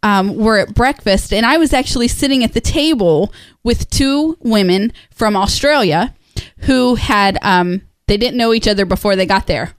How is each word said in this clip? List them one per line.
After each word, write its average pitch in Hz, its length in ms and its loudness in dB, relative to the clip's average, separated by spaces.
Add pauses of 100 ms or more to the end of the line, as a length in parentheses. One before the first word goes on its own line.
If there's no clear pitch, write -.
um, 202 320 0
we're 220 240 2
at 214 160 -4
breakfast, 226 560 0
and 220 140 0
I 277 120 2
was 320 140 2
actually 254 380 0
sitting 269 340 0
at 220 100 -2
the 226 60 0
table 208 720 0 (300)
with 233 260 -2
two 285 520 -2
women 202 500 0 (200)
from 214 260 -2
Australia 202 760 0 (460)
who 254 360 2
had, 202 460 0
um, 180 400 0 (260)
they 208 100 2
didn't 240 200 -2
know 226 160 2
each 226 140 0
other 202 180 0
before 190 300 0
they 190 100 0
got 190 220 0
there. 156 320 -4